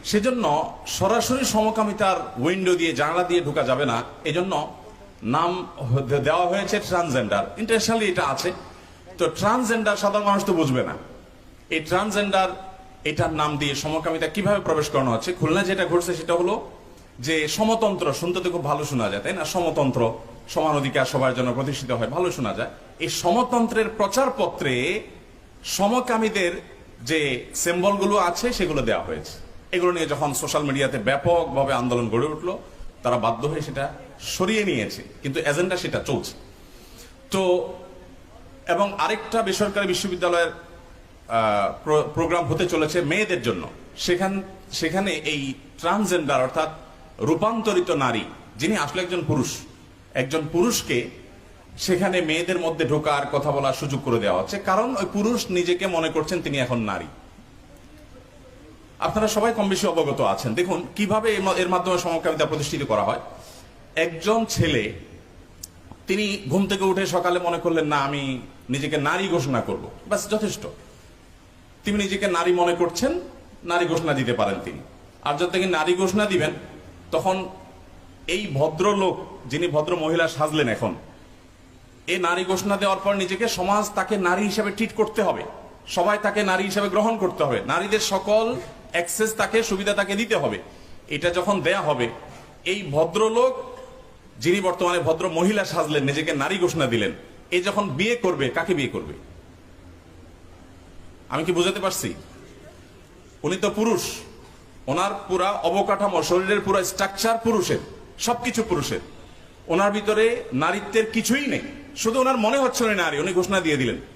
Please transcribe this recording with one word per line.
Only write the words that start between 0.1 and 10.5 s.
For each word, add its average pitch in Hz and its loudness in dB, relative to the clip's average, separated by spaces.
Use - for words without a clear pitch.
সরাসরি 233 2
সমকামিতার 214 2
উইন্ডো 180 2
দিয়ে, 165 2
জানালা 151 2
দিয়ে 175 4
ঢোকা 147 0
যাবে 131 2
না। 120 0
এজন্য 156 -2
নাম 170 0
হ-, 131 0
দেওয়া 143 2
হয়েছে 196 0
ট্রান্সজেন্ডার। 127 0
ইন্টারন্যাশনালি 220 0
এটা 180 0
আছে, 147 -2
তো 165 2
ট্রান্সজেন্ডার 214 2
সাধারণ 208 0
মানুষ 196 4
তো 196 2